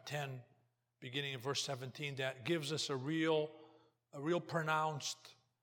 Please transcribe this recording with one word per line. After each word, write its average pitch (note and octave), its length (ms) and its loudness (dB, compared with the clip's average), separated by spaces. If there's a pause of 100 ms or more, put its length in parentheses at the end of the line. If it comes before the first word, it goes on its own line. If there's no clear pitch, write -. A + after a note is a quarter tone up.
ten, C#3+ 240 -2 (680)
beginning C3+ 340 -2
in B2+ 60 -6
verse B2+ 240 0
seventeen, C3+ 520 -4
that C3 280 -2
gives D#3 300 0
us - 160 0
a C#3+ 60 2
real, D#3 540 4 (640)
a D3 60 -10
real E3 220 4
pronounced, D#3 760 2 (460)